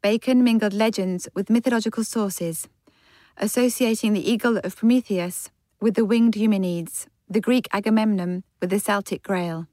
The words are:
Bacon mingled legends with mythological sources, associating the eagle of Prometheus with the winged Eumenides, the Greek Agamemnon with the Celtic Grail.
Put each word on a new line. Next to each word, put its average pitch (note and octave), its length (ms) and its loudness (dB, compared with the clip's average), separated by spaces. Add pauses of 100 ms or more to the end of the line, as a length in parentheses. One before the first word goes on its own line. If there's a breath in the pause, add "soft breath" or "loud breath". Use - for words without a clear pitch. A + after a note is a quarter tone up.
Bacon B3 440 2
mingled G#3+ 300 2
legends G3 600 -2
with G3 140 -4
mythological A3+ 560 0
sources, F3+ 640 -4 (720 soft breath)
associating A3+ 760 0
the G3+ 180 0
eagle A#3 280 0
of - 180 -6
Prometheus G#3+ 720 0 (320)
with G#3 140 0
the A3+ 100 2
winged A3+ 300 4
Eumenides, F#3+ 720 -2 (200)
the G3+ 140 0
Greek B3 320 0
Agamemnon G3+ 720 0 (160)
with F#3 80 -4
the G3 100 0
Celtic G3+ 440 -2
Grail. E3+ 500 -4